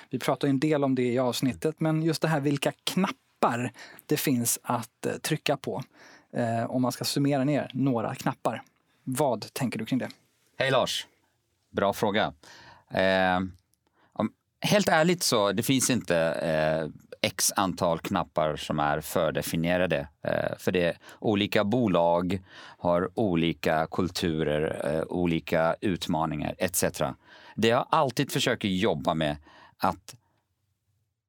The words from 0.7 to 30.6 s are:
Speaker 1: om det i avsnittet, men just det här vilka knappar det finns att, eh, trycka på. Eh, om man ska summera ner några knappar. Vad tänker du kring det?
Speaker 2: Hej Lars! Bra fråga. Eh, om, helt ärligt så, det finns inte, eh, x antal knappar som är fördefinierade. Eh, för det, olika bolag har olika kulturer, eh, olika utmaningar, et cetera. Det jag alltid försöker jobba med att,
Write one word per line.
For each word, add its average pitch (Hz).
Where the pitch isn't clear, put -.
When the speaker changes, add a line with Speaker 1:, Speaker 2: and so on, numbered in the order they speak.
Speaker 1:
om 131
det 123
i 123
avsnittet, 131
men 160
just 160
det 165
här 156
vilka 143
knappar 123
det 151
finns 120
att, -
eh, -
trycka -
på. -
Eh, 117
om 127
man 123
ska -
summera 139
ner 139
några 131
knappar. 131
Vad 123
tänker 120
du 110
kring 131
det? 104
Speaker 2:
Hej 131
Lars! -
Bra 98
fråga. 98
Eh, 95
om, -
helt -
ärligt 170
så, 101
det 101
finns 135
inte, 95
eh, 78
x -
antal 87
knappar 80
som 76
är 73
fördefinierade. 82
Eh, -
för -
det, 87
olika 104
bolag 90
har 87
olika 82
kulturer, 78
eh, 80
olika 82
utmaningar, 80
et 90
cetera. 78
Det 110
jag 120
alltid 147
försöker 120
jobba 90
med 76
att, -